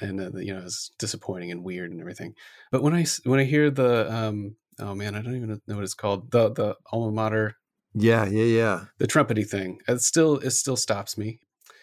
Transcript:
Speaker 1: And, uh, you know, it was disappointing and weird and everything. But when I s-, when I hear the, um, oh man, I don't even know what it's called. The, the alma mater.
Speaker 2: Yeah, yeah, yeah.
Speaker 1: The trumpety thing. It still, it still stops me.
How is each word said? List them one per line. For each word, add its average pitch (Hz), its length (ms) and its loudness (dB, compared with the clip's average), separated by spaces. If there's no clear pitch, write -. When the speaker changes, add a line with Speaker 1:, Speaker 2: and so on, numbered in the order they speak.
Speaker 1:
And, 98 180 -6
uh, 95 180 -8
you 95 160 -6
know, 92 60 -10
it 90 60 -14
was - 340 -12
disappointing 92 500 -8
and 87 140 -10
weird 90 280 -8
and 85 100 -12
everything. 85 340 -12
But 131 100 0
when 151 100 4
I 170 100 4
s-, - 200 -4
when 131 160 4
I 135 60 4
hear 147 260 4
the, 123 420 2
um, 107 440 -4
oh 101 160 -6
man, 104 200 -6
I 107 60 -6
don't 120 160 -6
even 110 280 -8
know 104 100 -8
what 101 100 -4
it's 95 80 -6
called. 101 380 -4
The, 113 200 6
the 104 240 -2
alma 113 220 -2
mater. 110 420 0
Speaker 2:
Yeah, 113 320 4
yeah, 107 180 2
yeah. 113 420 4
Speaker 1:
The 123 100 0
trumpety 110 400 2
thing. 92 400 -6
It 123 140 0
still, 160 380 4
it 127 120 -4
still 127 240 0
stops 101 420 -4
me. 110 220 -6